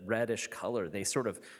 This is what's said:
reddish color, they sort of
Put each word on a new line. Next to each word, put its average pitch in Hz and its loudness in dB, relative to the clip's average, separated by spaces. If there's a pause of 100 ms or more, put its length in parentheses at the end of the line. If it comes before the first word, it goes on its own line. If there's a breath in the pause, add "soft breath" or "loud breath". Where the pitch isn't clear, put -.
reddish 113 2
color, 101 -2
they 98 -2
sort 123 2
of 98 -2 (200 loud breath)